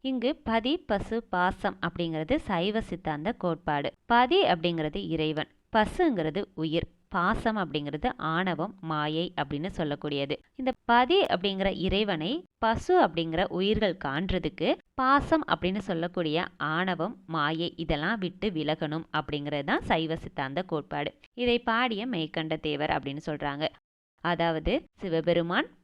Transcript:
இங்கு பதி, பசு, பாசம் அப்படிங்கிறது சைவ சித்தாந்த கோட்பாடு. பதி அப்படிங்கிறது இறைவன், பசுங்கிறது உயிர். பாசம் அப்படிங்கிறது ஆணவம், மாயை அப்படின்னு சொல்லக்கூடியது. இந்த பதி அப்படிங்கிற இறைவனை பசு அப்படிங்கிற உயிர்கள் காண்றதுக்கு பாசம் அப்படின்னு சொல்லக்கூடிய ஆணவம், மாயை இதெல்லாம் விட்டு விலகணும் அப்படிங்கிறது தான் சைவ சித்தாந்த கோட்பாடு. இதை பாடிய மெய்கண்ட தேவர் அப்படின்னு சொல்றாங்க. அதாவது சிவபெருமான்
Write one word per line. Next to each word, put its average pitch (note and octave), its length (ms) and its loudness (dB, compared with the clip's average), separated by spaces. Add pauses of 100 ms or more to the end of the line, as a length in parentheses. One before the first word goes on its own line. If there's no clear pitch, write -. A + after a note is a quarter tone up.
இங்கு C4 360 -2
பதி, A3+ 400 0
பசு, A3+ 480 -2
பாசம் F#3 560 0
அப்படிங்கிறது E3 560 -2
சைவ G#3 440 0
சித்தாந்த E3 520 -4
கோட்பாடு. D#3 600 -2 (140)
பதி B3+ 380 6
அப்படிங்கிறது E3 520 0
இறைவன், D#3 520 -2 (280)
பசுங்கிறது G3+ 680 2 (100)
உயிர். D#3+ 340 0 (260)
பாசம் G3 480 2
அப்படிங்கிறது D3 460 -2 (260)
ஆணவம், F3+ 400 0 (160)
மாயை D#3 360 0 (140)
அப்படின்னு D3 380 -4
சொல்லக்கூடியது. C#3+ 580 -2 (240)
இந்த C4 100 -2 (200)
பதி B3+ 280 6 (160)
அப்படிங்கிற G3 360 0 (160)
இறைவனை F#3+ 460 0 (320)
பசு A3+ 300 2 (100)
அப்படிங்கிற E3 400 0 (140)
உயிர்கள் G#3 460 2
காண்றதுக்கு D#3 640 -2 (320)
பாசம் C#4 520 4
அப்படின்னு F#3 360 0
சொல்லக்கூடிய E3+ 580 0 (280)
ஆணவம், F3+ 400 0 (220)
மாயை D#3+ 320 0 (160)
இதெல்லாம் E3 400 -2
விட்டு F3+ 240 -4 (100)
விலகணும் D#3 480 -2 (120)
அப்படிங்கிறது D3 520 -4
தான் D4+ 200 0
சைவ D#3+ 340 0
சித்தாந்த C#3 380 -4 (100)
கோட்பாடு. D3 400 -4 (300)
இதை A#3+ 160 2 (100)
பாடிய A3+ 340 0 (120)
மெய்கண்ட D#3+ 420 -2 (100)
தேவர் D3 300 0
அப்படின்னு C#3 320 -6
சொல்றாங்க. D3 360 -4 (600)
அதாவது E3 480 0 (280)
சிவபெருமான் E3+ 680 2 (160)